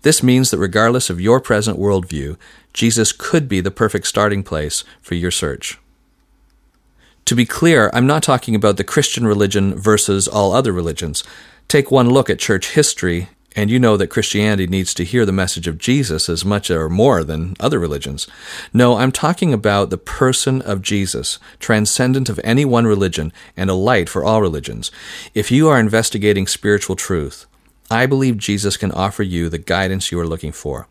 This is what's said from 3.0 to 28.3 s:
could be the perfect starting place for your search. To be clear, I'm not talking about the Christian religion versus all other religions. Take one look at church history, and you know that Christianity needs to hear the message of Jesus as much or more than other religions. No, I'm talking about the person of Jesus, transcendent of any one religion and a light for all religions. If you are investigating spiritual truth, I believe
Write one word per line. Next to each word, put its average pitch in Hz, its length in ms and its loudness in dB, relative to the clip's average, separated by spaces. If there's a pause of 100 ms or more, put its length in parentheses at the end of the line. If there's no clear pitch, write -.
could 147 380 -2
be 98 100 0
the 92 100 -2
perfect 104 360 -2
starting 101 360 0
place 78 400 -6 (200)
for - 120 -6
your 87 160 -2
search. - 480 -6 (1500)
To - 80 0
be 120 100 4
clear, 120 480 4
I'm 120 140 2
not 147 160 2
talking 120 320 0
about 104 240 2
the 101 40 -2
Christian 120 440 0
religion 101 480 2
versus 101 520 2
all 98 280 0
other 123 180 2
religions. 82 500 -4 (460)
Take 139 220 2
one 127 180 4
look 131 220 4
at 92 80 0
church - 320 -2
history, 92 580 0 (300)
and 104 120 0
you 123 80 4
know 113 180 4
that 98 120 0
Christianity 104 580 0
needs 92 260 -2
to - 100 -4
hear 113 220 2
the 95 80 0
message 90 340 -2
of 80 120 -6
Jesus 117 500 0
as 85 160 -4
much 101 260 -2
or 80 200 0
more 101 340 4
than 80 340 -6
other 131 200 0
religions. 71 480 -6 (480)
No, 120 240 4
I'm 131 120 2
talking 160 440 0
about 101 340 2
the 92 80 -6
person - 640 0
of 98 220 -6
Jesus, 98 560 -4 (200)
transcendent 127 720 0
of 110 160 -4
any 127 220 2
one 117 200 2
religion 95 460 0 (240)
and 95 140 -2
a 95 40 0
light 95 360 2
for 113 120 -4
all 107 200 2
religions. 67 480 -4 (420)
If 107 180 -2
you 143 180 4
are 139 120 4
investigating 104 680 0
spiritual 101 500 -2
truth, 78 500 -6 (440)
I 117 140 2
believe 135 320 0